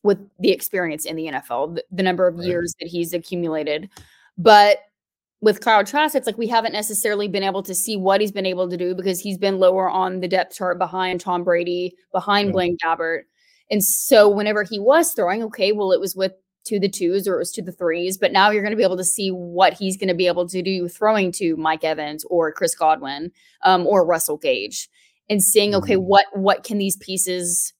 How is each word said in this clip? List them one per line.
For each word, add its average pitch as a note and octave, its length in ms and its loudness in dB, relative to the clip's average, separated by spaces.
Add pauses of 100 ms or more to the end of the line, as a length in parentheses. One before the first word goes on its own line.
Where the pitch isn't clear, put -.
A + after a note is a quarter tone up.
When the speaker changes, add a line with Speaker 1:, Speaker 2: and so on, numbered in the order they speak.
Speaker 1:
with G3+ 160 2 (200)
the G3 120 2
experience F3 540 -4
in D#3+ 100 -8
the D#3+ 120 -6
N C#3+ 60 -8
F C#3 180 -8
L, C3+ 180 -2
the, E3+ 220 -10
the F#3 120 -4
number F3+ 240 2
of E3+ 100 0
Speaker 2:
Right. F3 100 -6
Speaker 1:
years F3 320 -4
that E3+ 80 -12
he's E3+ 260 -6
accumulated. E3 760 -4 (480)
But G#3 420 6 (600)
with G#3+ 200 2
Kyle A3 220 4
Trask, D4+ 320 -2
it's B3+ 120 0
like A3 100 -6
we A#3 100 -4
haven't A3+ 260 0
necessarily G#3 540 -4
been G3 160 -2
able G3 200 -2
to F#3 120 -10
see G#3+ 220 -4
what G3 240 2
he's G#3 100 -2
been G3 140 -6
able F3+ 240 -2
to F3+ 80 -6
do, F3+ 180 -2
because F3+ 240 -4
he's G3 180 -6
been F#3+ 220 0
lower F#3 300 4
on F#3 300 -2
the F3+ 80 -6
depth F#3 280 -2
chart F3+ 220 -4
behind F#3 420 -4
Tom F3+ 240 -4
Brady, F3 520 -2 (160)
behind G3+ 380 0
Speaker 2:
Yeah. - 40 -2
Speaker 1:
Blaine F3 300 0
Gabbert. E3 380 -2 (480)
And G#3 140 0
so G#3 460 6
whenever G#3 340 0
he G3+ 160 -8
was D4 320 4
throwing, G#3 320 -2
okay, G#3 280 -2
well, G3+ 200 0
it F3 80 4
was F#3+ 160 -6
with F#3+ 180 -2 (320)
to G#3 140 -4
the G3 100 0
twos F#3+ 380 -2
or F#3 80 0
it C3 40 -2
was E3+ 140 -6
to G#3+ 80 -10
the F3 100 -10
threes, F3 460 -4
but F#3+ 160 0
now G3 160 6
you're G#3 140 0
gonna G#3+ 120 -2
be G#3+ 80 2
able F#3 140 0
to F#3 60 -6
see F#3+ 280 -2
what F3 420 2
he's F#3+ 220 -4
gonna F#3+ 180 -2
be F3+ 140 0
able F3 200 -2
to F#3 140 -6
do F3+ 280 -4
throwing G#3+ 440 0
to E3 220 -2
Mike D#3+ 300 -2
Evans D3+ 400 -6
or D#3+ 260 0
Chris - 240 -4
Godwin, D3+ 560 0 (320)
um, F3+ 240 4
or F#3 180 4
Russell D#3+ 320 -2
Gage, B2 520 -4 (400)
and G#3 140 2
seeing, G#3 320 4
okay, G3 200 2
Speaker 2:
Mm-hmm. F#3+ 100 0
Speaker 1:
what, G3 280 6
what G3 300 0
can G#3 140 -4
these G3 200 -2
pieces F3+ 840 -4